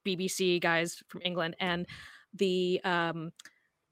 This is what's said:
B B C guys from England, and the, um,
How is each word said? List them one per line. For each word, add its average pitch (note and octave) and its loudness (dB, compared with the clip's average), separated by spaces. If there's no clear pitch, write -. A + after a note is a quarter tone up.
B F#3+ 0
B F#3 0
C F3+ 2
guys E3+ 2
from - -12
England, F3 -2
and F3+ 0
the, F3+ 2
um, E3+ 0